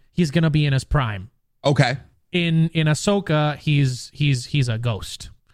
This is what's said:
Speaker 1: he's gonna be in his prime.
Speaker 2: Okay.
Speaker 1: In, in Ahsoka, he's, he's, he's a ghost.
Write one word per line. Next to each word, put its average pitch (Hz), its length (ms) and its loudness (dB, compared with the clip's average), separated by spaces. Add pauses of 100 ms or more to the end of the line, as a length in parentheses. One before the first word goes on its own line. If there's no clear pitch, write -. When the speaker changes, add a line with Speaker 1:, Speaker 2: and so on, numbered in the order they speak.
(100)
Speaker 1:
he's 170 200 0
gonna 165 200 2
be 147 160 2
in 139 80 0
his 131 100 0
prime. 110 460 -4 (340)
Speaker 2:
Okay. 139 320 4 (360)
Speaker 1:
In, 165 420 2
in 156 140 0
Ahsoka, 151 680 0
he's, 139 560 0
he's, 139 340 -2
he's 135 220 0
a 113 80 -2
ghost. 117 540 -8 (240)